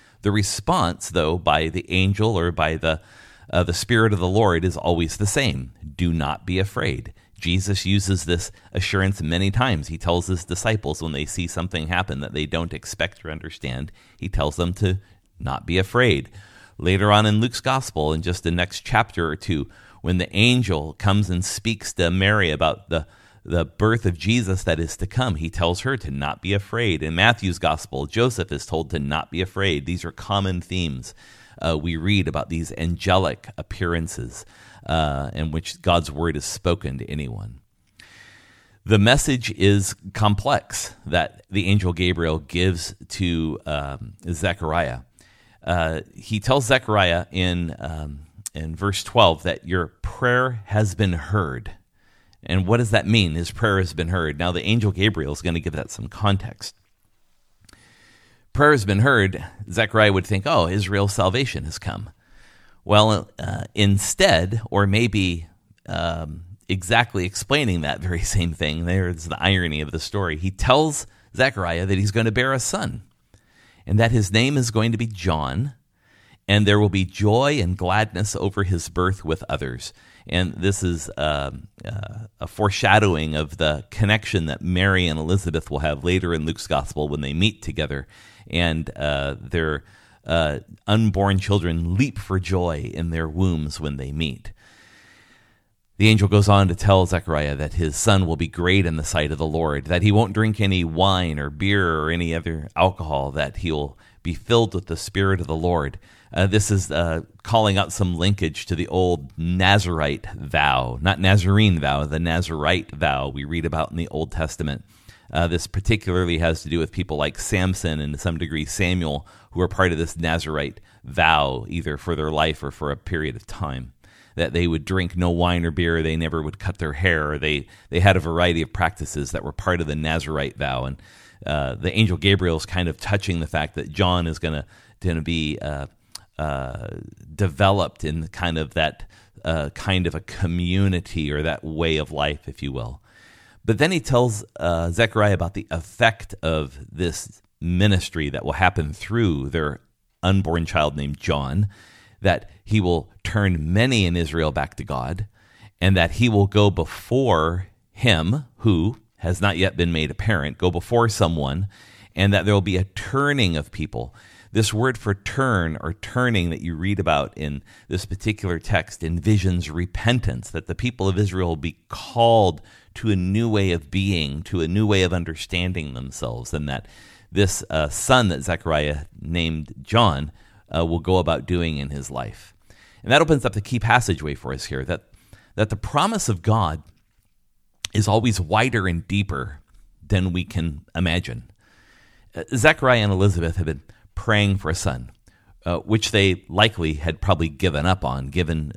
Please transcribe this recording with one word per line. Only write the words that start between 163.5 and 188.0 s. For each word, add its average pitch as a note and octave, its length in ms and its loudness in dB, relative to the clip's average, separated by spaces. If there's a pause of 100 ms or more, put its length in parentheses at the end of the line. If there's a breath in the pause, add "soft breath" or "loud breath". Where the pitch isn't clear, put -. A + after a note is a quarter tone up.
of D2 160 -6
people. B1+ 420 -8 (380 loud breath)
This G#2+ 200 2
word A#2 240 0
for G#2 160 -2
turn G2 680 0
or D#2+ 120 -6
turning A2 580 0
that - 120 -6
you E2 140 -6
read F#2+ 240 -2
about D2+ 360 0
in C#2+ 260 -6 (260 loud breath)
this F2+ 180 -4
particular G2 520 -4
text - 420 -2
envisions E2+ 760 2
repentance, F2+ 760 -2
that E2 160 -8
the F2 80 -4
people G#2+ 340 -2
of F#2+ 100 0
Israel F#2 300 0
will D#2+ 80 -2
be D2 220 -6 (100)
called A2+ 760 2 (320 soft breath)
to A2 160 -2
a G2 60 2
new G2 340 0
way G2 220 2
of D#2 180 -4
being, E2 540 -2
to F2 180 -2
a D#2 60 -2
new G#2 180 2
way G2+ 160 4
of F2+ 100 2
understanding E2+ 800 -4
themselves, B1 600 -8
and D2 140 -2
that C2 200 -8 (420 loud breath)
this, G2 380 0
uh, D2+ 220 -2
son B2 380 2
that C#2+ 140 -2
Zechariah D2+ 600 -2 (160)
named D#2+ 600 -4
John, D2+ 500 2 (420 soft breath)
uh, E2 120 2
will E2 140 0
go F#2 180 2
about D#2+ 280 -2
doing E2+ 300 -2
in C#2 140 -6
his C#2 200 -10
life. B1+ 440 -10 (480 soft breath)
And A2+ 100 -2
that D3 80 6
opens D3+ 240 2
up A#2 80 -2
the G#2 80 -4
key A#2 180 -4
passageway F#2+ 560 0
for C2 200 -8
us C2+ 120 -10
here, C2+ 200 -6
that, E2 180 -4 (520 soft breath)
that G#2+ 120 2
the G#2+ 80 -4
promise F3+ 540 -2
of E2+ 100 0
God F2 420 2 (1120)
is G#2+ 160 0